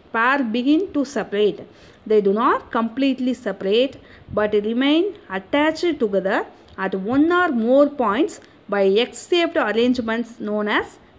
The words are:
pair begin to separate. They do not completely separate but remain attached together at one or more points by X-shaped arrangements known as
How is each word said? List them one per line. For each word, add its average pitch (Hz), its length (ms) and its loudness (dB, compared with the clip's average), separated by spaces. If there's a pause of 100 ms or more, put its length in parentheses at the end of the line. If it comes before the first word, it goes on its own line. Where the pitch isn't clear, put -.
(140)
pair 247 240 2 (180)
begin 277 240 2 (140)
to 285 100 0
separate. 202 560 -2 (460)
They 214 160 2
do 196 100 2
not 262 460 0
completely 254 560 -2
separate 214 600 -2 (440)
but 208 140 0 (180)
remain 285 340 2 (240)
attached 302 720 -2
together 196 380 0 (400)
at 190 160 -4
one 254 360 0
or 359 180 2 (180)
more 277 220 6 (140)
points 240 380 0 (260)
by 202 180 0 (240)
X-shaped 339 500 -2 (100)
arrangements 226 720 -2
known 208 280 -2
as 294 200 0 (300)